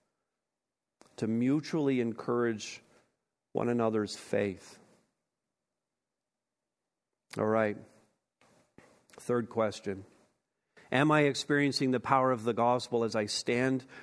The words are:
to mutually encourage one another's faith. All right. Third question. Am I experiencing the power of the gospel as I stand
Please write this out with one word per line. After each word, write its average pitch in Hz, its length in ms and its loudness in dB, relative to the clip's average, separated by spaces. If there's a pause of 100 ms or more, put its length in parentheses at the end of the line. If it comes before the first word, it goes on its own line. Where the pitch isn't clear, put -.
(1160)
to 117 100 -4
mutually 135 760 0
encourage 117 800 -2 (720)
one 120 160 0
another's 110 480 0
faith. 101 640 -4 (2500)
All 107 80 0
right. 107 320 2 (1400)
Third 120 300 -2
question. 101 540 -4 (880)
Am 143 180 4
I 151 120 4
experiencing 143 680 0
the 123 80 2
power 131 320 2
of 117 140 -2
the 117 100 2
gospel 120 480 2
as 113 140 -2
I 107 100 0
stand 127 580 0 (180)